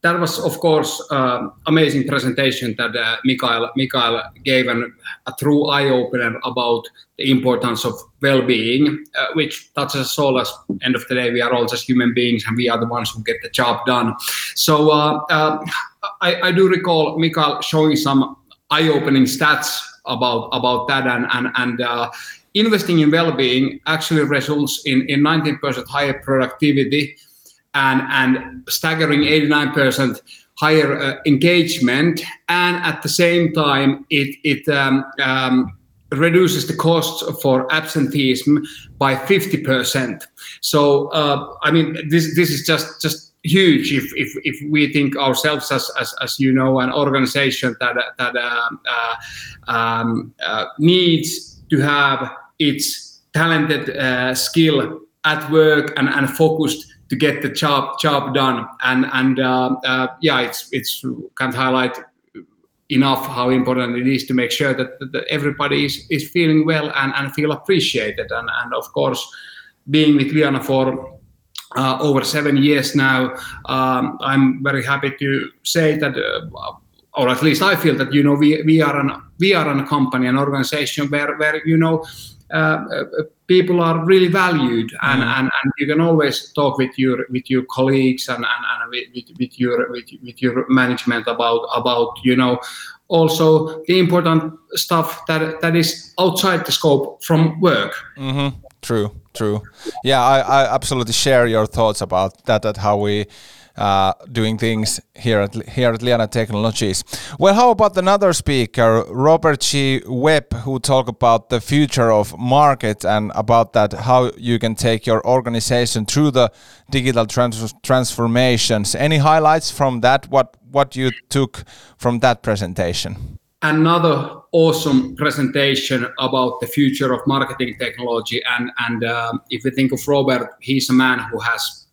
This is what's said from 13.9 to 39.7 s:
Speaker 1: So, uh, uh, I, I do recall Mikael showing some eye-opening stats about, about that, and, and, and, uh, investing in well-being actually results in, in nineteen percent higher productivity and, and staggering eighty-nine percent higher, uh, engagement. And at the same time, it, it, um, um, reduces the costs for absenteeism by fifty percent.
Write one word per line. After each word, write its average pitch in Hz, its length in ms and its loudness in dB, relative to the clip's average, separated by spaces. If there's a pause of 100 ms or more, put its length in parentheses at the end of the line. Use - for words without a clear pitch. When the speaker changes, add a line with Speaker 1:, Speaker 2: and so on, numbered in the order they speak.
Speaker 1:
So, 151 360 4
uh, 151 280 2 (100)
uh, 156 300 0 (600)
I, 180 80 2 (120)
I 185 120 2
do 190 160 6
recall 160 500 0
Mikael 156 420 0
showing 156 360 2
some 135 400 2 (320)
eye-opening 143 560 4
stats - 520 0 (280)
about, 123 480 -2
about 123 340 0
that, 135 180 0
and, 120 280 -2
and, 123 220 -2
and, 123 260 -2
uh, 120 280 -4 (440)
investing 202 460 2
in 151 120 4
well-being 139 760 0
actually 156 380 0
results 143 640 -2
in, 131 240 0
in 143 120 2
nineteen 151 380 2
percent 127 300 -4
higher 139 340 -2
productivity 135 920 0 (600)
and, 131 240 2 (180)
and 127 480 0
staggering 156 560 0
eighty-nine 147 480 2
percent 131 500 0 (420)
higher, 151 360 4
uh, 135 160 -4 (100)
engagement. 156 920 2 (340)
And 175 260 0 (160)
at 156 120 -6
the 156 60 -4
same 170 440 2
time, 139 560 0
it, 139 200 0 (140)
it, 147 260 0
um, 135 360 2 (160)
um, 131 560 0 (340)
reduces 165 560 2
the 160 80 -6
costs 160 440 0 (220)
for 131 140 2 (160)
absenteeism 147 920 0 (320)
by 135 180 2
fifty - 440 0 (100)
percent. 127 480 -2 (440)